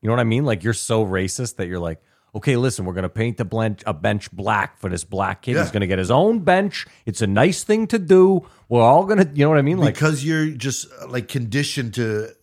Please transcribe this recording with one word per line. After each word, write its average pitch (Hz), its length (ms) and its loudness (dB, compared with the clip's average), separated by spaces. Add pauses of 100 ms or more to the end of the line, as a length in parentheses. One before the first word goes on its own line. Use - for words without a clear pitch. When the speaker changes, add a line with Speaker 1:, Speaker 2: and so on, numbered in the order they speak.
Speaker 1:
you 110 60 -4
know 113 60 2
what 120 60 0
I 123 60 2
mean? 117 200 0
Like, 104 180 -2
you're 113 100 0
so 110 320 -2
racist 95 520 -4
that 95 100 -6
you're 90 120 -6
like, 82 220 -6 (320)
"Okay, 123 220 -2
listen, 120 300 -2
we're 92 80 -6
gonna 92 160 -4
paint 113 280 -4
the 113 80 -4
blen-, 110 400 -2
a 98 80 -2
bench 101 380 -4
black 101 460 -4
for 95 120 -6
this 90 140 -4
black 98 400 -4
kid. 123 120 -2
Speaker 2:
Yeah. 165 80 0
Speaker 1:
He's 85 80 -6
gonna 101 160 -2
get 92 120 0
his 92 120 -4
own 202 280 4
bench. 185 480 0 (180)
It's 110 160 -6
a 107 60 0
nice 120 360 2
thing 220 240 0
to 226 120 0
do. 185 480 4 (220)
We're 120 120 4
all 143 240 6
gonna," 190 280 2
you 143 120 2
know 151 40 4
what 156 100 4
I - 40 4
mean? 160 140 0
Like, 147 180 2
Speaker 2:
Because 151 280 0
you're 156 280 0
just, 131 360 -8 (140)
uh, - 60 -16
like, 123 200 -6
conditioned 127 680 -4
to 110 340 -2 (140)